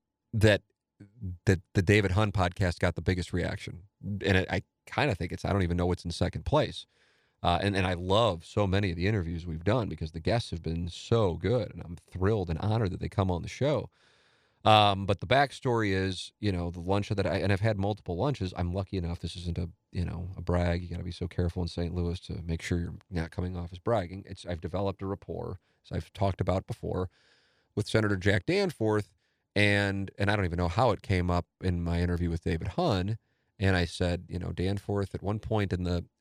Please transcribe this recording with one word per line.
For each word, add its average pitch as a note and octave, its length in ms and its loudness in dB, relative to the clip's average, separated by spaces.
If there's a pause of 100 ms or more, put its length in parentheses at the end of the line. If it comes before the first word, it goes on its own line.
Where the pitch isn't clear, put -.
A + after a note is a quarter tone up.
(320)
that, G#2+ 300 6 (840)
that F2+ 140 4 (140)
the G2+ 80 4
David G2 300 6
Hunn G#2 180 2
podcast F2+ 480 0
got F2+ 160 2
the E2+ 80 -8
biggest F2+ 300 0
reaction. F2 500 -6 (220)
And G2 180 -4 (140)
it, F#2 120 4
I - 140 -2 (240)
kinda B2+ 300 0
think F2 160 -6
it's, F2 120 -8
I - 80 0
don't G2 100 4
even F2 140 0
know F2+ 100 2
what's F2+ 180 -2
in E2+ 80 -6
second F#2 320 -2
place. C3+ 420 0 (560)
Uh, F2 200 2
and, G2+ 140 0
and F#2+ 100 2
I F#2 80 0
love F#2 500 2
so G#2 220 0
many F#2+ 240 2
of E2+ 60 -4
the E2+ 100 -2
interviews F2 400 -2
we've E2 160 -8
done G#2 260 0
because D#2+ 220 -6
the E2+ 100 -10
guests F#2 300 0
have E2 120 -8
been E2 260 -4
so G2+ 460 0
good, F#2+ 380 -2
and - 120 -14
I'm E2 120 -12 (140)
thrilled F#2+ 400 0
and D#2+ 80 -2
honored G#2 320 0
that E2 80 -6
they D#2+ 120 -6
come F#2+ 200 0
on F2 120 0
the D#2+ 60 -8
show. C3 420 -2 (720)
Um, G#2 420 6
but G2 140 0
the - 60 -8
backstory A#2+ 640 2
is, F#2+ 480 -2
you G#2 100 0
know, F2 200 -2
the F2 100 -10
lunch F#2+ 300 0
that G2 160 0
I, F2+ 100 0
and F#2+ 160 2
I've F#2+ 80 2
had G#2+ 180 0
multiple G2 380 -2
lunches. G2 400 -2
I'm F2 160 -2
lucky F#2+ 240 -4
enough, E2+ 240 -4
this - 160 -8
isn't F2 220 -4
a, F2 100 -4 (240)
you F2+ 120 -2
know, E2+ 320 -6
a - 40 -10
brag. F2 420 2
You F2 60 -10
gotta F2 160 -6
be F2 80 -6
so F2+ 160 -6
careful F2 340 -2
in E2+ 60 -2
Saint F2 260 -4
Louis F2 260 -2
to - 240 -8
make E2 180 -4
sure F2 180 0
you're E2+ 140 -6 (160)
not E2 200 -4
coming F2+ 260 -4
off F2 140 -8
as F2+ 80 -14
bragging. G2 480 -2
It's, - 180 -14
I've F2 180 -6
developed F#2+ 400 -4
a G2 40 -6
rapport, F2 540 -8 (240)
as - 120 -8
I've - 180 -6
talked G2 260 0
about F2+ 260 0
before, E2+ 440 -4 (640)
with G#2+ 100 0
Senator G#2+ 300 2
Jack G2 300 2
Danforth, B2+ 640 2 (440)
and, G2+ 640 4
and G2 120 4
I G#2+ 60 4
don't G2 100 2
even E2+ 120 -2
know F2+ 100 2
how A#2 220 4
it F#2 120 -2
came F2+ 280 2
up F2 160 2 (160)
in F2+ 200 0
my E2+ 180 0
interview F2 300 0
with E2+ 120 -4
David E2 260 -2
Hunn. A2 500 0 (400)
And G2 160 4
I F2 120 2
said, F2 420 -2
you F#2 100 -6
know, F2 140 -6
Danforth G2 600 -2
at - 80 -8
one G#2 160 -2
point G#2+ 340 0
in F2+ 120 -2
the, F2 200 0 (160)